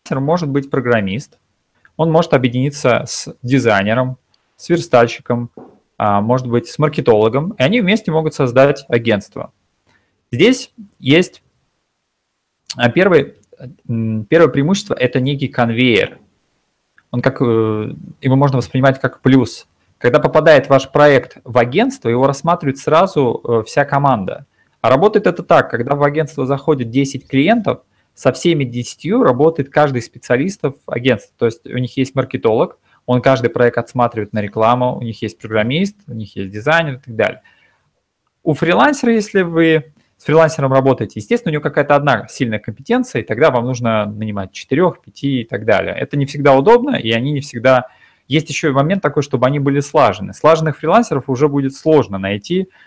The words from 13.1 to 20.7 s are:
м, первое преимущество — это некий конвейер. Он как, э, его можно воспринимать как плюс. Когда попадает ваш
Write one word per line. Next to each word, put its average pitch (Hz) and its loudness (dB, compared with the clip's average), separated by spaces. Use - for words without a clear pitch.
м, 113 -4
первое 160 4
преимущество — 156 -2
это 127 0
некий 135 -2
конвейер. 117 0
Он 123 -4
как, - -2
э, 110 -2
его 131 0
можно 135 2
воспринимать 131 0
как - -6
плюс. 127 2
Когда 123 -2
попадает 156 4
ваш 135 2